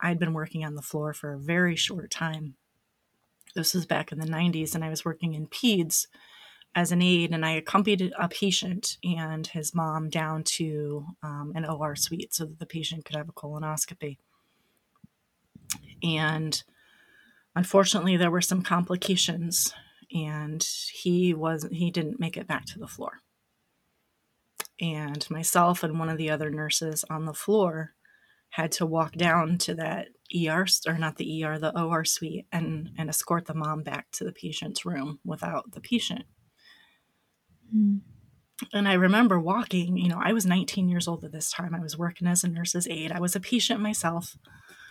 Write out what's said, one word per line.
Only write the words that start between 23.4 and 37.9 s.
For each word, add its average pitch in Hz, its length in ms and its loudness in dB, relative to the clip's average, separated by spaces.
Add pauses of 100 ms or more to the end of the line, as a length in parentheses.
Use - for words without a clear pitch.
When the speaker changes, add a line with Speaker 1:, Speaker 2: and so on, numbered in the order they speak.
Speaker 1:
And 151 500 -4
myself 175 520 4
and 165 160 -2
one 160 100 -2
of 160 100 -2
the 156 120 -2
other 151 200 -2
nurses 156 600 -2
on 160 160 -4
the 156 80 -6
floor 175 600 0 (560)
had 160 220 -2
to - 140 0
walk 160 260 0
down 165 460 4
to 175 160 -2
that 160 340 -4 (240)
E 170 160 2
R 160 140 4
s-, 185 240 2
or 160 120 0
not 160 180 -2
the - 220 -4
E 160 40 -2
R, 156 160 -2
the 151 200 -2
O 165 120 0
R 160 140 0
suite - 480 -2
and, 160 460 -4
and 160 100 -4
escort 170 380 -2
the 156 80 -6
mom 156 280 -4
back 139 300 -8
to - 120 -8
the 180 80 -6
patient's - 520 -8
room 143 400 -6
without 165 480 -6
the - 80 -16
patient. - 440 -2 (1500)
Speaker 2:
Hmm. 208 260 6 (760)